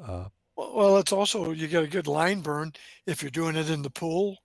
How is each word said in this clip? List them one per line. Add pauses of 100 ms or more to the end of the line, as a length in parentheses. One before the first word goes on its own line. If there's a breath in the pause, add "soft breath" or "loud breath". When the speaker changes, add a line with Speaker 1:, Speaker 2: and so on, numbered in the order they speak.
Speaker 1:
uh, (280)
Speaker 2:
Well,
well,
it's
also,
you
get
a
good
line
burn (320 loud breath)
if
you're
doing
it
in
the
pool